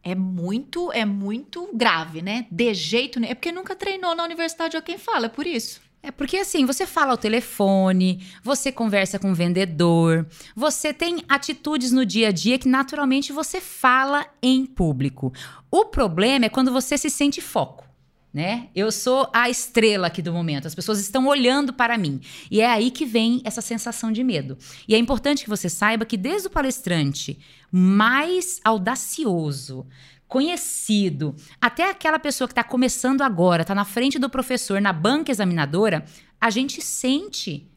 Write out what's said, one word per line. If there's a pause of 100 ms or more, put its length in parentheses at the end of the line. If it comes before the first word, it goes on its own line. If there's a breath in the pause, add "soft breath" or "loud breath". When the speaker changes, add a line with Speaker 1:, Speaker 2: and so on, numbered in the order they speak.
Speaker 1:
é
muito,
é
muito
grave,
né?
De
jeito
nenhum.
É
porque
nunca
treinou
na
universidade,
ó,
quem
fala,
é
por
isso. (240)
Speaker 2:
É
porque,
assim,
você
fala
ao
telefone, (240 loud breath)
você
conversa
com
o
vendedor, (300 loud breath)
você
tem
atitudes
no
dia
a
dia
que
naturalmente
você
fala (160)
em
público. (380 loud breath)
O
problema
é
quando
você
se
sente
foco, (480)
né?
Eu
sou
a
estrela
aqui
do
momento,
as
pessoas
estão
olhando
para
mim. (300 loud breath)
E
é
aí
que
vem
essa
sensação
de
medo. (300 loud breath)
E
é
importante
que
você
saiba
que
desde
o
palestrante (340 soft breath)
mais
audacioso, (420 loud breath)
conhecido, (240 loud breath)
até
aquela
pessoa
que
tá
começando
agora,
tá
na
frente
do
professor,
na
banca
examinadora, (360 loud breath)
a
gente
sente